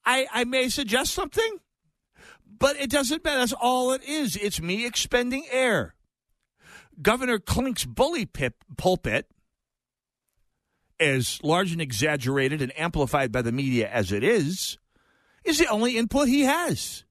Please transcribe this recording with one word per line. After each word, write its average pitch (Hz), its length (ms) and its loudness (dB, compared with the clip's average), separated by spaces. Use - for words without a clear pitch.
I, 262 280 2
I 240 120 0
may 254 240 0
suggest 254 460 -2
something, 392 460 -2
but 277 300 0
it 277 140 -4
doesn't 285 340 0
matter. 294 140 0
That's 247 160 2
all 254 380 2
it 262 120 -4
is. 277 320 -4
It's 202 240 -4
me 185 240 -4
expending 247 680 -2
air. 226 440 0
Governor 240 380 0
Klink's 240 480 -2
bully 240 400 0
pip-, - 360 -6
pulpit, 147 500 0
as 135 440 2
large 170 300 2
and 165 80 -4
exaggerated 135 800 0
and 131 180 -4
amplified 147 540 0
by 127 80 0
the 117 120 -2
media 127 360 0
as 101 240 0
it 104 100 0
is, 180 540 0
is 311 140 2
the 320 100 4
only 233 280 0
input 240 320 2
he 277 140 4
has. 285 680 0